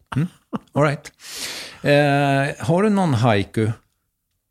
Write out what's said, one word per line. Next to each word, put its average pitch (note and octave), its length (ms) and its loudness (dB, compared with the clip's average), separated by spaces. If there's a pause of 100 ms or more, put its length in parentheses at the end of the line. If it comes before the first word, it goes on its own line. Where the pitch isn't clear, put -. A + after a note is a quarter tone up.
(160)
Mm. D#3+ 120 -2 (440)
All C#3+ 120 0
right. D3+ 280 -4 (720)
Eh, C#3+ 840 2
har F3 160 2
du A3 60 2
någon F#3 240 0
haiku? A2 580 2 (800)